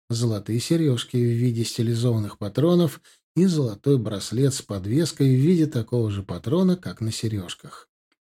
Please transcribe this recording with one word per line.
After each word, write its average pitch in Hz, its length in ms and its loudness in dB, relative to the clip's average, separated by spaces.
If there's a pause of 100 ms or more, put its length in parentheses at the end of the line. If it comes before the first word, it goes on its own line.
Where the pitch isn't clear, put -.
золотые 113 500 -2
сережки 143 580 0
в 120 120 2
виде 117 340 0
стилизованных 113 760 -2
патронов 160 640 2 (340)
и 175 100 4
золотой 139 540 0
браслет 110 560 -2
с - 80 -8
подвеской 120 640 -2
в 127 120 4
виде 160 280 4
такого 117 420 -2
же 98 140 -6
патрона, 156 520 0
как - 260 -12
на 110 100 -4
сережках. - 760 -8 (380)